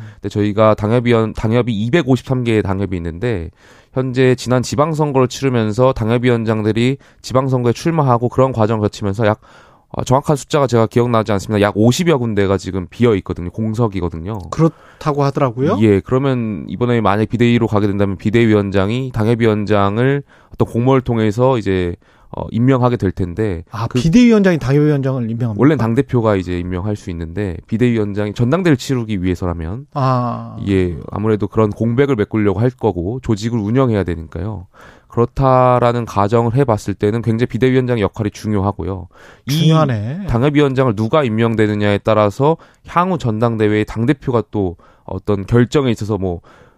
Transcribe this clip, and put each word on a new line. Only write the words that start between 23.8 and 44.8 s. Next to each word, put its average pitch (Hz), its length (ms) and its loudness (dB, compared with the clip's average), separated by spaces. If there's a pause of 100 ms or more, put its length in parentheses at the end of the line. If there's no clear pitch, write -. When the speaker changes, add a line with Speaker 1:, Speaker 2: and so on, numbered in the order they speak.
Speaker 1:
그 - 120 -4
Speaker 2:
비대위원장이 196 600 4
당협위원장을 135 720 0
임명합니까? 113 300 -2
Speaker 1:
원래는 143 160 4
당대표가 113 600 0
이제 90 220 -2
임명할 90 380 -4
수 - 140 -10
있는데, 85 560 -6
비대위원장이 104 680 -2
전당대회를 143 460 2
치르기 110 440 -4
위해서라면. 90 720 -4
Speaker 2:
아. 120 640 -4 (100)
Speaker 1:
예, 92 300 0 (140)
아무래도 107 380 -2
그런 110 200 2
공백을 117 480 0
메꾸려고 101 440 0
할 127 100 2
거고, 104 500 -4
조직을 113 380 -2
운영해야 110 460 0
되니까요. 87 640 -8 (400)
그렇다라는 123 960 2
가정을 113 480 2
해봤을 117 400 0
때는 107 260 0
굉장히 113 280 0
비대위원장의 123 540 0
역할이 101 280 -2
중요하고요. 95 800 -4 (380)
Speaker 2:
중요하네. 151 800 0
Speaker 1:
이 - 20 -10
당협위원장을 135 680 2
누가 110 260 0
임명되느냐에 107 760 0
따라서 110 580 0 (300)
향후 175 320 -2
전당대회의 107 640 0
당대표가 120 640 -2
또 95 260 -2 (280)